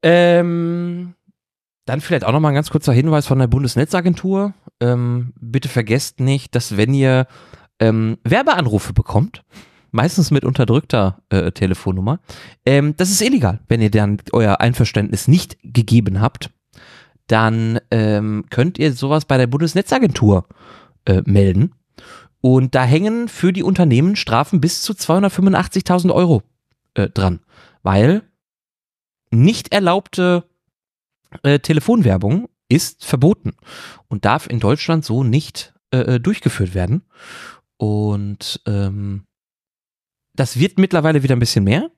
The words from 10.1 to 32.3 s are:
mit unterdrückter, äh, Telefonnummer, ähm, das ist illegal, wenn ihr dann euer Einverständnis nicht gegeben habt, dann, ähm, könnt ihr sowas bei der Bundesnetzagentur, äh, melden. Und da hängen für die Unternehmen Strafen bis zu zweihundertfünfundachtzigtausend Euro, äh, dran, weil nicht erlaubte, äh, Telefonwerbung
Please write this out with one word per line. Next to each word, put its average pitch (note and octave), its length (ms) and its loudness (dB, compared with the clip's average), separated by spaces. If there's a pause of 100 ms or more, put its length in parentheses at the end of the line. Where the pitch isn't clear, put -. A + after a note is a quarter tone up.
mit C#3+ 140 2
unterdrückter, B2+ 840 0
äh, F2 200 0
Telefonnummer, F#2+ 680 -2 (440)
ähm, C#3+ 320 2
das F#3 140 -2
ist G3+ 120 0
illegal, E3 460 0
wenn A#2 120 2
ihr G#2+ 100 2
dann G#2 280 0 (140)
euer G#2+ 280 2
Einverständnis G#2+ 680 -2
nicht E3+ 360 2
gegeben A2 580 0
habt, - 300 -4 (760)
dann, A2+ 540 0 (100)
ähm, G#2+ 600 0
könnt - 280 -2
ihr D3 140 0
sowas C#3 320 -2
bei C3+ 120 0
der B2+ 100 2
Bundesnetzagentur, C#3+ 1000 0 (600)
äh, F#2 200 2
melden. G2 480 2 (680)
Und C3 340 2
da C3 100 2
hängen G#3+ 440 0
für - 240 -2
die F#3 120 -4
Unternehmen F3 500 2
Strafen D3 460 -2
bis D#3 220 -2
zu G#3+ 120 -6
zweihundertfünfundachtzigtausend F#3 1160 0
Euro, E3 300 2 (520)
äh, G2+ 140 -2
dran, F#2 320 -2 (420)
weil A2 400 2 (1080)
nicht C#3+ 440 2
erlaubte, F3+ 720 0 (960)
äh, C#3+ 160 2
Telefonwerbung D3 880 0 (220)